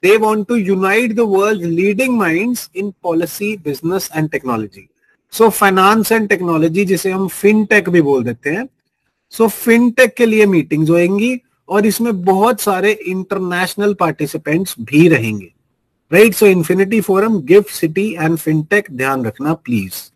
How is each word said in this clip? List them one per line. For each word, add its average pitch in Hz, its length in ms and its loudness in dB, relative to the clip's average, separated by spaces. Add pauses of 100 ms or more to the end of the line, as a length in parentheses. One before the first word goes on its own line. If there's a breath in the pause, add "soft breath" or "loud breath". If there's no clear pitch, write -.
They 208 140 6
want 214 260 0
to 240 120 -2 (120)
unite 196 440 0
the 226 140 0
world's 196 400 0
leading 196 520 0
minds 202 420 -2 (160)
in 196 100 -6 (200)
policy, 170 440 -4 (160)
business 165 440 -6
and 156 240 -4
technology। 110 500 -6 (480)
So 220 180 4
finance 196 640 2
and 220 160 0
technology 170 560 0
जिसे 190 260 -2
हम 190 180 -4
फिनटेक 208 600 0
भी 175 140 2
बोल 139 220 2
देते 120 260 -6
हैं, 214 180 -6 (640)
so 226 160 2
फिनटेक 233 680 2
के 240 120 2
लिए 214 200 4
मीटिंग्स 156 440 0
होंगी 202 500 0 (280)
और 208 180 0
इसमें 214 380 -2
बहुत 202 360 2
सारे 196 320 0
इंटरनेशनल 185 1000 -4
पार्टिसिपेंट्स 160 880 -4
भी 147 280 4
रहेंगे, 110 440 -2 (600)
राइट? 202 220 6
So 214 120 2
इन्फिनिटी 190 540 2
फोरम, 202 400 0
गिफ्ट 180 300 4
सिटी 175 520 -4
and 165 140 0
फिनटेक, 156 540 0
ध्यान 131 340 -2
रखना 135 280 -4
प्लीज। 110 400 -4 (240)